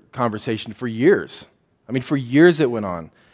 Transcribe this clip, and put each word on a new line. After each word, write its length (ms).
conversation 600
for 140
years. 580
I 40
mean, 100
for 160
years 420
it 120
went 140
on. 260